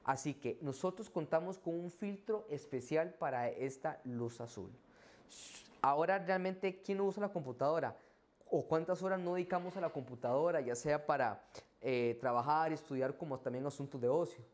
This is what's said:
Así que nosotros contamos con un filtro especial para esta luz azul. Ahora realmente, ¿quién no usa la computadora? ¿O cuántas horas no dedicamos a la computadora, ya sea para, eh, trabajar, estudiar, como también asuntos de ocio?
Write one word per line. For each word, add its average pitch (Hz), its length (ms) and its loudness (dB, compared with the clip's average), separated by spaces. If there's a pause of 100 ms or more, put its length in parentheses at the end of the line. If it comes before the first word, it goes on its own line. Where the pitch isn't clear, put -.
Así 135 320 0
que 123 280 -4
nosotros 185 460 -4
contamos 170 520 -2
con 170 180 -4
un 175 140 -6
filtro 202 580 -6
especial 147 640 -2
para 127 340 0
esta 135 560 -4
luz 120 360 -4
azul. 104 300 -10 (1080)
Ahora 160 360 6
realmente, 185 640 0
¿quién 196 160 0
no 202 80 2
usa 196 160 0
la 202 100 0
computadora? 139 640 0 (540)
¿O - 160 2
cuántas 175 380 2
horas 190 160 2
no 175 160 0
dedicamos 180 420 -2
a 190 40 -2
la 160 100 0
computadora, 135 720 2
ya 120 120 -2
sea 147 320 0
para, 127 380 2 (380)
eh, 120 380 2
trabajar, 135 520 2
estudiar, 135 460 -2
como 139 220 -4
también 127 280 -4
asuntos 139 340 -6
de 120 60 2
ocio? 160 360 2 (100)